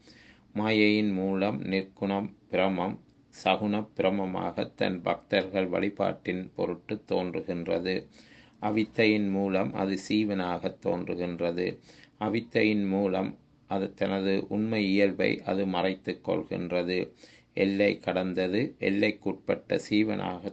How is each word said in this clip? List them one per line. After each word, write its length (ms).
மாயையின் 580
மூலம் 500
நிற்குண 500
பிரமம் 460
சகுண 400
பிரமமாக 720
தன் 280
பக்தர்கள் 640
வழிபாட்டின் 880
பொருட்டு 420
தோன்றுகின்றது. 880
அவித்தையின் 680
மூலம் 440
அது 240
சீவனாக 720
தோன்றுகின்றது. 840
அவித்தையின் 680
மூலம் 440
அது 240
தனது 540
உண்மை 360
இயல்பை 460
அது 240
மறைத்து 580
கொள்கின்றது. 760
எல்லை 420
கடந்தது, 600
எல்லைக்குட்பட்ட 1000
சீவனாக 760